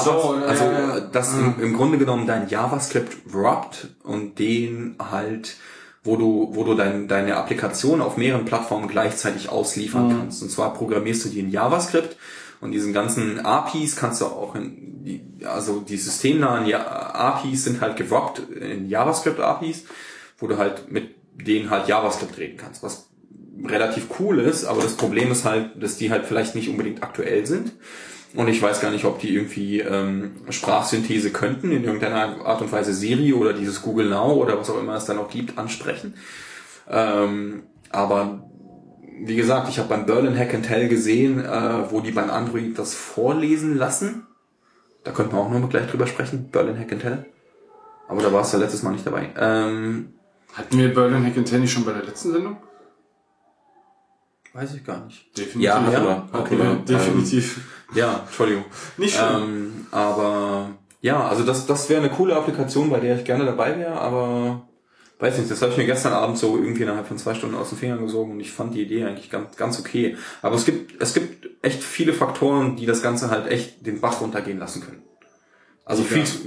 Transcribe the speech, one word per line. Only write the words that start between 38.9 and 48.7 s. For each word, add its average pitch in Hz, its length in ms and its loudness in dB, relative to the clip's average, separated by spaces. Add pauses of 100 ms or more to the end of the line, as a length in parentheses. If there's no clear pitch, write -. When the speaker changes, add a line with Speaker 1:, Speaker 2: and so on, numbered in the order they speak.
Speaker 2:
wie 113 160 -2
gesagt, 123 320 4
ich - 100 -4
hab 110 100 0
beim 104 160 0
Berlin 120 320 4
Hack 120 160 2
and 110 140 0
Tell 117 220 2
gesehen, 117 560 4
äh, 113 480 -2
wo 107 80 0
die 113 100 -4
beim 107 200 0
Android 113 460 -2
das 107 180 -4
vorlesen 151 840 2
lassen. 202 500 -2 (800)
Da - 80 -6
könnten - 240 0
wir 101 40 2
auch 104 100 0
noch 123 100 2
mal 131 80 0
gleich 117 200 0
drüber 123 200 0
sprechen, 127 420 -6
Berlin - 260 2
Hack 113 140 -8
and 104 120 -6
Tell. 139 240 -4 (840)
Aber 101 120 -2
da 101 120 4
warst 101 200 2
du 104 60 4
letztes - 240 0